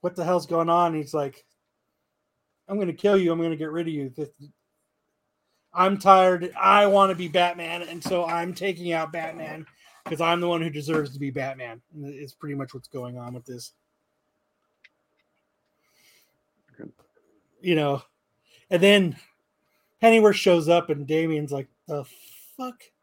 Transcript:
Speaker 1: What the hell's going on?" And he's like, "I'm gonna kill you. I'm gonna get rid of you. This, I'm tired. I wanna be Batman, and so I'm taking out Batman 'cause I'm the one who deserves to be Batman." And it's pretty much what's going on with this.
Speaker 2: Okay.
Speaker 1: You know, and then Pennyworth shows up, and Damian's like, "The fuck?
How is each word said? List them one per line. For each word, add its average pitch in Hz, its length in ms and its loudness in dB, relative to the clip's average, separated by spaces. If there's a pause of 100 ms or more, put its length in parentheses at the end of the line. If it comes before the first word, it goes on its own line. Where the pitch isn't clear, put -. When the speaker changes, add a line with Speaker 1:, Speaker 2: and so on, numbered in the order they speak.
Speaker 1:
What 180 160 -6
the 175 80 -6
hell's 175 220 -2
going 170 240 0
on?" 170 240 2
And 156 80 -6
he's 139 100 -14
like, 143 320 -6 (1200)
"I'm 196 100 -6
gonna 185 160 -4
kill 202 240 2
you. 170 140 2
I'm 165 100 -2
gonna 165 140 -4
get 151 140 -8
rid 165 160 -6
of 165 60 -6
you. 143 160 -6
This, 143 220 -10 (1400)
I'm 190 240 2
tired. 185 600 6
I 202 280 6
wanna 196 280 4
be 175 140 -8
Batman, 175 540 -2
and 170 200 -14
so 175 220 -2
I'm 170 300 -4
taking 175 380 -6
out 160 200 -4
Batman 160 540 -12 (400)
'cause 165 140 -6
I'm 170 200 2
the 175 80 -2
one 170 140 -2
who 165 80 -4
deserves 147 420 -4
to 139 60 -16
be 139 120 -6
Batman." 131 500 -10 (140)
And 147 120 -16
it's 139 280 -18
pretty 147 200 -12
much 135 200 -10
what's 131 140 -18
going 123 300 -12
on 123 160 -14
with 120 100 -18
this. 123 280 -18 (3000)
Speaker 2:
Okay. - 180 -20 (680)
Speaker 1:
You 180 160 0
know, 139 260 0 (680)
and 175 120 2
then 196 340 4 (840)
Pennyworth 226 360 8
shows 170 340 2
up, 170 180 2
and 143 180 -4
Damian's 151 460 -2
like, 139 160 -8 (180)
"The 147 180 -8 (520)
fuck? 254 260 -14 (200)